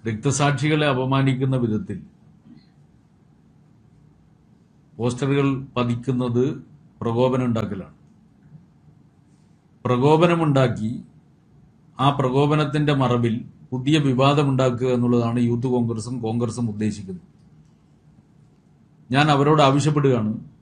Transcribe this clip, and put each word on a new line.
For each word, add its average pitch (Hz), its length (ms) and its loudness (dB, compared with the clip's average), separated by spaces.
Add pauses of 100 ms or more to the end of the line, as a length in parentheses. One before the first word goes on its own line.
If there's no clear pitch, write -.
രക്തസാക്ഷികളെ 143 840 0
അപമാനിക്കുന്ന 131 680 0
വിധത്തിൽ 107 360 -4 (3000)
പോസ്റ്ററുകൾ 135 500 0 (280)
പതിക്കുന്നത് 123 680 -2 (580)
പ്രകോപനം 127 480 0
ഉണ്ടാക്കലാണ്. 101 460 -6 (1900)
പ്രകോപനമുണ്ടാക്കി 135 1040 2 (1120)
ആ - 20 6 (120)
പ്രകോപനത്തിന്റെ 143 840 2
മറവിൽ 120 340 2 (360)
പുതിയ 127 240 0 (120)
വിവാദമുണ്ടാക്കുക 135 880 2
എന്നുള്ളതാണ് 120 440 0 (100)
യൂത്ത് 120 240 -2
കോൺഗ്രസും 117 420 -4 (100)
കോൺഗ്രസും 117 480 -4
ഉദ്ദേശിക്കുന്നത്. 98 540 -8 (1900)
ഞാൻ 147 100 4 (100)
അവരോട് 147 320 4
ആവശ്യപ്പെടുകയാണ് 135 640 2 (280)